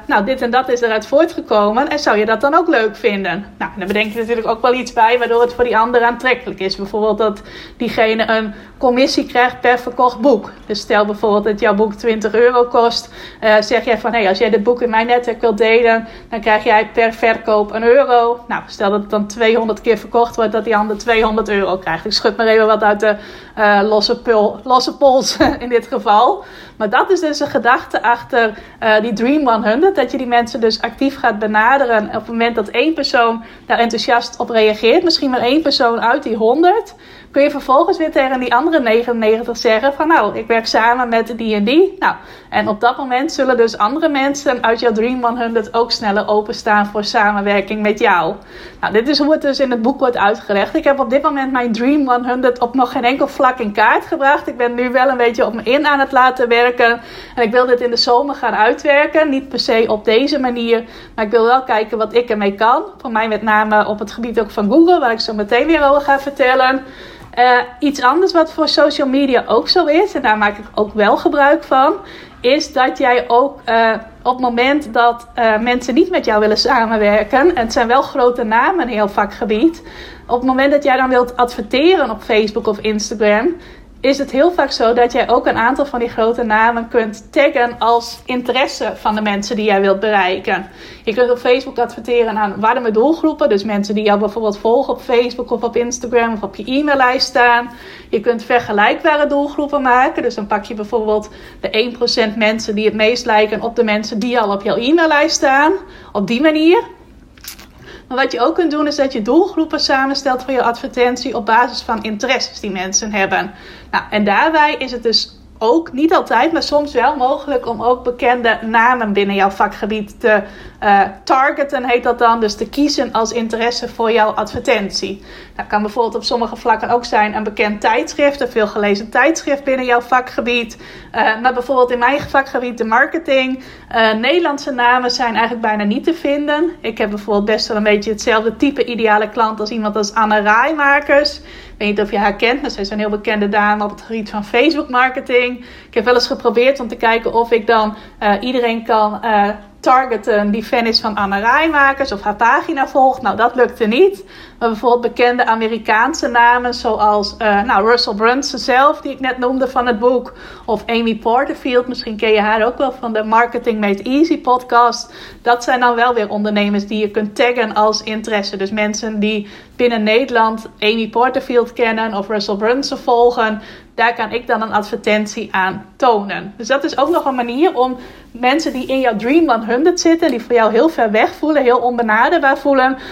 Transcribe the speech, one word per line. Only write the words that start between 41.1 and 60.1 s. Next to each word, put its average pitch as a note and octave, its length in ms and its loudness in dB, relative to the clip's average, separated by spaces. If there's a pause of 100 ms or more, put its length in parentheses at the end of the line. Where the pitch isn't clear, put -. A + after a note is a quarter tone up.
die A3 180 -2
en G#3 80 0
die." D#4 360 2
Nou, F#3+ 160 0 (340)
en G#3+ 180 -2
op G#3 120 -4
dat B3 180 2
moment C4+ 340 -4
zullen C4 260 0
dus A3+ 200 2
andere D4 320 0
mensen C4+ 540 -2
uit A3+ 160 0
jouw A#3+ 120 2
Dream A#3+ 320 -2
one A#3+ 160 -2
hundred A3+ 340 -4
ook A#3 180 0
sneller G#3 360 -2
openstaan G#3+ 580 0
voor G#3 180 -6
samenwerking G#3 800 0
met G#3+ 180 0
jou. F#3+ 340 2 (480)
Nou, F3+ 120 -4
dit A#3 140 2
is D4 120 0
hoe D4 120 2
het D#4 100 2
dus C#4 180 -2
in C4 120 0
het A#3 100 -2
boek C4+ 180 0
wordt B3 180 0
uitgelegd. G3+ 580 0
Ik D#4+ 80 -2
heb C#4 160 2
op B3 100 -2
dit C#4 120 2
moment C#4 300 -2
mijn B3 200 -2
Dream C4 380 0
one B3 180 0
hundred B3 320 0
op B3+ 160 -2
nog B3+ 160 0
geen B3 120 -4
enkel C#4 240 0
vlak B3+ 320 0
in G#3+ 120 -4
kaart A#3 340 2
gebracht. C#4 420 0
Ik B3+ 100 -10
ben A#3+ 180 0
nu B3 160 -2
wel C4 180 4
een B3+ 80 0
beetje A#3+ 280 2
op G#3 80 -4
me A3 100 -6
in C#4+ 240 2
aan C#4+ 120 2
het C4+ 120 0
laten B3+ 360 2
werken. A#3 520 2 (360)
En B3 80 2
ik A3 80 0
wil B3+ 140 4
dit B3 160 2
in A#3+ 80 0
de A#3 80 -4
zomer B3+ 380 2
gaan A3+ 180 -4
uitwerken. D4 760 2
Niet C4+ 200 -4
per A#3 100 -6
se A3+ 280 2
op G#3+ 180 -2
deze C4+ 340 2